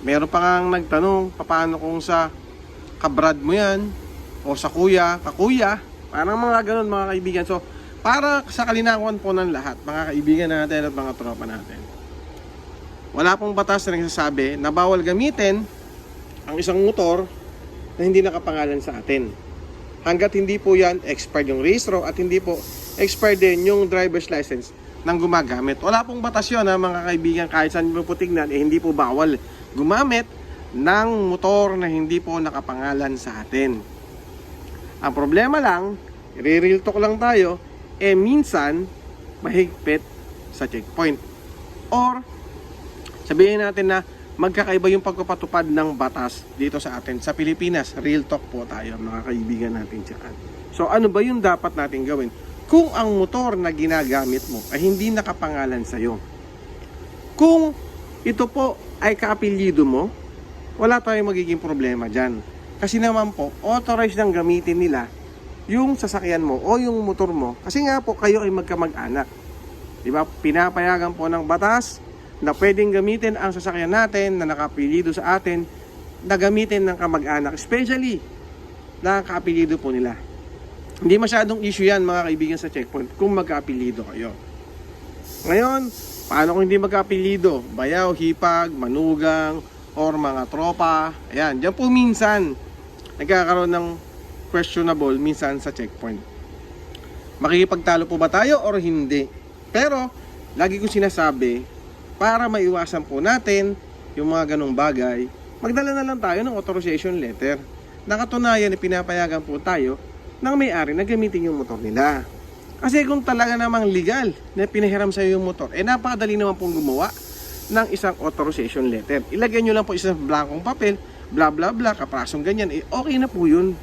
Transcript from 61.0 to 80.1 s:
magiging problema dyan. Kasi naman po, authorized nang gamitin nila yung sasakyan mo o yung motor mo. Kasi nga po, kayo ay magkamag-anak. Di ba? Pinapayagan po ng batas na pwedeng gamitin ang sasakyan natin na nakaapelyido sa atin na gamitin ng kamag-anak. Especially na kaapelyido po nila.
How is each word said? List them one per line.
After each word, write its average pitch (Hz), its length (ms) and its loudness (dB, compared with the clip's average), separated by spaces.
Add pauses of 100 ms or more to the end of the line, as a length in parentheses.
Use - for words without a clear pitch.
magiging 170 320 0
problema 131 480 -2
dyan. 120 320 0 (400)
Kasi 202 160 0
naman 220 400 2
po, 143 240 -4
authorized 226 560 0
nang 202 160 2
gamitin 175 460 2
nila 143 260 2 (640)
yung 262 240 2
sasakyan 185 480 -2
mo 139 240 0
o 233 160 4
yung 233 240 0
motor 190 240 0
mo. 135 320 -2
Kasi 277 240 -2
nga 269 160 2
po, 220 160 -4
kayo 208 240 4
ay 202 80 0
magkamag-anak. 160 800 -2 (720)
Di 123 80 -6
ba? 302 160 0
Pinapayagan 175 880 0
po 165 160 -4
ng 165 160 -2
batas 208 560 0 (400)
na 147 160 0
pwedeng 202 320 6
gamitin 214 480 2
ang 196 160 -2
sasakyan 175 400 -2
natin 202 480 2
na 156 80 0
nakaapelyido 151 640 0
sa 180 240 0
atin 175 240 -2 (640)
na 190 80 2
gamitin 202 560 2
ng 180 80 -2
kamag-anak. 151 560 0
Especially 247 640 0 (800)
na 190 240 2
kaapelyido 170 560 0
po 135 160 -2
nila. 123 240 -2 (800)